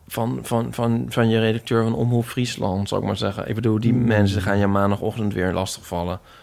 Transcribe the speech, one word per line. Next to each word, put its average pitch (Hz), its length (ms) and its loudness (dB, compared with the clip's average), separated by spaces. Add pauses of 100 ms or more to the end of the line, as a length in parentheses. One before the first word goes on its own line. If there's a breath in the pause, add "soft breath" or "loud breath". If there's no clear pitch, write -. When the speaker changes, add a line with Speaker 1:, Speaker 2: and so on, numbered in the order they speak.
Speaker 1:
van, 120 340 -4
van, 117 300 -2
van, 117 360 -2
van 117 200 2
je 113 120 4
redacteur 113 420 2
van 113 120 0
Omroep 120 300 2
Friesland, 104 640 -2
zou 101 120 -2
ik 107 60 -2
maar 101 100 0
zeggen. 101 320 -4
Ik 104 60 -4
bedoel, 110 260 2
die 113 120 2
Speaker 2:
Hmm. 123 120 2
Speaker 1:
mensen 101 380 4
gaan 101 160 2
je 101 80 4
maandagochtend 101 680 0
weer 92 180 0
lastigvallen. 87 600 -4
Ik 92 60 -10 (220 loud breath)